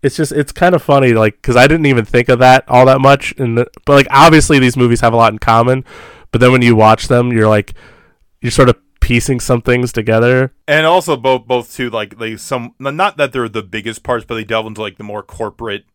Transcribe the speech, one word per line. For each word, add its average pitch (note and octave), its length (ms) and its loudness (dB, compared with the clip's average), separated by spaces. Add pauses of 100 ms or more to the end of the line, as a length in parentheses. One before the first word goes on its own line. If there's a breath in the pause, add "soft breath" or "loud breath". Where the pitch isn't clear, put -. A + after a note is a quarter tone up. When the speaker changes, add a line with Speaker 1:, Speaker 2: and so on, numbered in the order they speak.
Speaker 1:
It's C#3 140 -4
just, D3+ 160 -4
it's C#3+ 220 -6
kind F3+ 200 0
of D#3+ 80 -2
funny, C#3 320 2
like, A2 280 0
'cause A#2+ 160 0
I B2+ 100 4
didn't D#3 200 -2
even A#2+ 180 0
think B2 240 -2
of B2 100 2
that B2+ 300 4
all B2+ 160 4
that C3+ 160 2
much. C#3 320 2
In A#2+ 220 -6
the, B2 120 -2 (180)
but, C#3+ 80 2
like, C#3 160 4
obviously D#3 500 4
these B2+ 180 0
movies A#2+ 240 0
have A#2 100 2
a A#2 60 0
lot A2+ 160 2
in G#2+ 60 -12
common. B2 440 0 (480 loud breath)
But A2+ 100 -2
then B2+ 100 4
when B2+ 100 2
you A#2+ 140 4
watch A2 320 4
them, B2 240 0
you're A2 160 0
like, G#2+ 260 -2 (680 soft breath)
you're A#2+ 100 -6
sort C3 160 2
of B2 80 2 (240)
piecing A#2+ 400 -2
some A#2+ 220 -2
things B2 320 -2
together. A#2+ 600 0 (140)
Speaker 2:
And D#3 180 0
also E3+ 300 0
both, B2+ 320 -2
both B2 260 -4
too, B2 160 -8
like, G#2+ 300 -10
they A2+ 160 -10
some, A#2+ 400 -10 (100)
n-, C#3 120 -8
not F#3+ 180 -4
that C#3 160 -2
they're A#2+ 160 -4
the G#2 160 -8
biggest G#2+ 400 -12
parts, A#2+ 220 -6
but A#2 100 -10
they A2 80 -8
delve A2 240 -4
into, G#2+ 140 -14
like, G2+ 160 -10
the G#2+ 80 -18
more G#2 180 -12
corporate G#2+ 720 -10